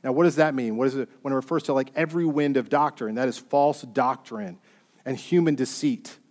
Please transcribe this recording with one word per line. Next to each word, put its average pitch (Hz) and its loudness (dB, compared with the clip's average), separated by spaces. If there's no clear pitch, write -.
Now, 131 -2
what 156 4
does 196 4
that 156 2
mean? 117 -2
What 127 0
is 131 0
it 127 -4
when 139 -4
it 135 0
refers 143 -2
to, 147 -2
like, 131 0
every 165 0
wind 147 2
of 120 0
doctrine? 135 0
That 127 0
is 117 -4
false 143 0
doctrine 117 -4
and 131 -6
human 165 2
deceit. - -4